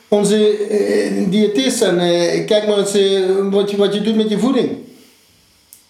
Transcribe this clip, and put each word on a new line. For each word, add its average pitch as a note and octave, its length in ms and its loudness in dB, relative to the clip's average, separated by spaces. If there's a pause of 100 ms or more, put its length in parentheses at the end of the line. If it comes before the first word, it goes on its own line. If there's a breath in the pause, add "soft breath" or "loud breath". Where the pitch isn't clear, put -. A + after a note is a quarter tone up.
onze, G#3 400 2 (100)
eh, G3+ 720 -2
diëtist G#3+ 520 0
en, F3+ 180 0
eh, F3 460 0
kijk G#3 220 0
maar G#3 100 0
eens, G3 160 -2
eh, G3 280 2 (300)
wat G3+ 200 0
je, G3+ 60 -6
wat G3+ 160 2
je G#3 80 -2
doet A3 140 0
met G#3+ 140 0
je G3+ 100 -2
voeding. A3+ 300 0 (1200 soft breath)